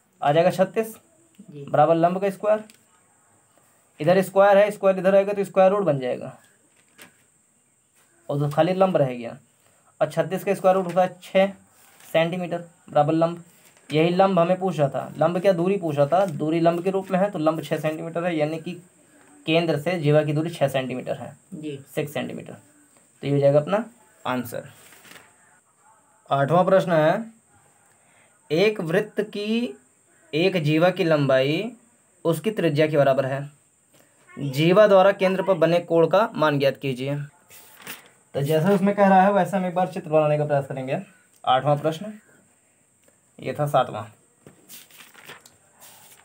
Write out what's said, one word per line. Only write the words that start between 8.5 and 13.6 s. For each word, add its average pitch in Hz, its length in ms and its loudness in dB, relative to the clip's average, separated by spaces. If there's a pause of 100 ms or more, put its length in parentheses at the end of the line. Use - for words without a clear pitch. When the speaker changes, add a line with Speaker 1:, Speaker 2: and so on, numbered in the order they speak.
Speaker 1:
लंब 185 240 2
रह 135 160 0
गया। 120 240 -12 (640)
और 151 100 0
छत्तीस 165 320 -4
का 202 100 -2
स्क्वायर 185 220 2
रूट 190 100 0
होता 170 160 0
है 180 220 -2
छः 196 280 0 (520)
सेंटीमीटर 170 540 -2 (320)
बराबर 147 240 2
लंब। 170 300 0 (460)